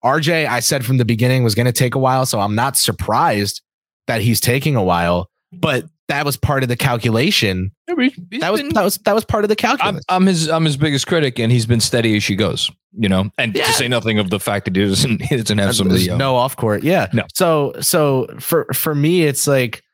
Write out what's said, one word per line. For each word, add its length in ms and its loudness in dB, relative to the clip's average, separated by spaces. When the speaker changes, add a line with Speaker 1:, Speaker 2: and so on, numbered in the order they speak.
Speaker 1:
R 180 2
J, 260 0
I 140 -2
said 240 -2
from 140 0
the 80 2
beginning, 360 2
was 120 2
gonna 180 2
take 220 0
a 40 0
while, 280 2
so 120 -2
I'm 160 -2
not 220 -2
surprised 840 0
that 120 0
he's 200 2
taking 360 0
a 80 2
while, 460 0
but 340 -2
that 160 -2
was 140 -2
part 240 0
of 80 -2
the 60 0
calculation. 960 0
Speaker 2:
Yeah, 80 -4
but 100 0
he's, 140 -2
he's 100 -8
Speaker 1:
That 120 -2
was, 100 -2
Speaker 2:
been 120 -8
Speaker 1:
that 100 2
was, 140 0
that 160 0
was 120 -2
part 180 0
of 40 -2
the 60 2
Speaker 2:
I'm, 220 0
Speaker 1:
calculus. 320 -4
Speaker 2:
I'm 180 2
his, 220 2
I'm 160 2
his 140 0
biggest 280 0
critic, 320 0
and 140 2
he's 140 2
been 140 2
steady 360 2
as 60 2
she 120 -2
goes, 360 -2
you 180 -2
know, 260 0
and 180 -2
Speaker 1:
Yeah. 120 0
Speaker 2:
to 80 2
say 140 -2
nothing 300 0
of 120 0
the 100 -2
fact 260 -4
that 100 -2
he 100 2
doesn't, 360 0
<laughs> 40 -6
he 100 0
doesn't 220 -2
have 100 2
Speaker 1:
And 80 -2
Speaker 2:
some 120 0
of 40 2
Speaker 1:
there's 140 2
Speaker 2:
the, 60 -2
um, 60 -2
Speaker 1:
no 180 0
off 200 0
court. 260 -2
Yeah. 300 2
Speaker 2:
No. 120 0
Speaker 1:
So, 460 0
so 460 2
for, 340 -2
for 220 -2
me, 300 2
it's 220 0
like 360 0